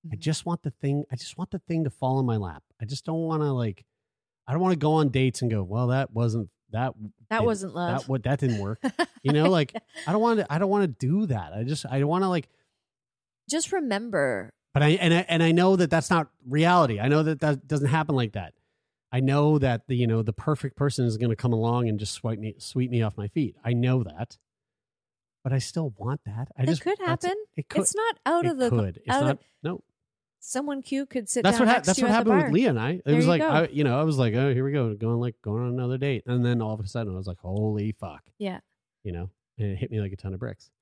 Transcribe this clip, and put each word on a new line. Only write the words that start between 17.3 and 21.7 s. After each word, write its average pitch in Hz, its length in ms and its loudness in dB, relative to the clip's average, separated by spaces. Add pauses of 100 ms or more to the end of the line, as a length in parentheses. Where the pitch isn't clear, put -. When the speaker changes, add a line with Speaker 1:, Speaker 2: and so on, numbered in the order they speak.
Speaker 1:
that 147 260 0
doesn't 143 220 0
happen 151 260 0
like 117 180 0
that. 90 220 -8 (560)
I 123 80 0
know 147 400 4
that 127 280 0
the, 131 80 -2
you 120 120 2
know, 113 160 2
the 104 100 -2
perfect - 420 -4
person 131 300 0
is 110 120 0
gonna 113 180 0
come 120 180 0
along 117 340 0